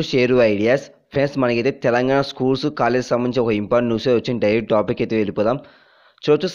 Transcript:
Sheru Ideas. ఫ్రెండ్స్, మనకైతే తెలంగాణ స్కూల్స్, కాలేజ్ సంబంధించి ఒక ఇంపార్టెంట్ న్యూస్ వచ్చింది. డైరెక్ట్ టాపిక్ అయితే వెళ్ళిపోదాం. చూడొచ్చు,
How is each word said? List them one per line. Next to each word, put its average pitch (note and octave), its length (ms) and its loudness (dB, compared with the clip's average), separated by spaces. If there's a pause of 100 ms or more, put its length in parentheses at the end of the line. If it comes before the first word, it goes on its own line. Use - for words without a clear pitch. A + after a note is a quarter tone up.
Sheru B2+ 300 2 (140)
Ideas. A2+ 320 0 (300)
ఫ్రెండ్స్, C#3+ 280 0
మనకైతే A#2+ 300 0 (120)
తెలంగాణ B2+ 460 2
స్కూల్స్, C3 360 -2 (140)
కాలేజ్ B2 320 0
సంబంధించి B2 320 -2
ఒక A2+ 80 0 (100)
ఇంపార్టెంట్ A#2+ 300 0
న్యూస్ A2+ 160 -2 (120)
వచ్చింది. A#2 260 -4
డైరెక్ట్ G#2+ 280 0
టాపిక్ A2 300 0
అయితే A2+ 160 -4
వెళ్ళిపోదాం. G#2+ 380 0 (680)
చూడొచ్చు, D3+ 300 2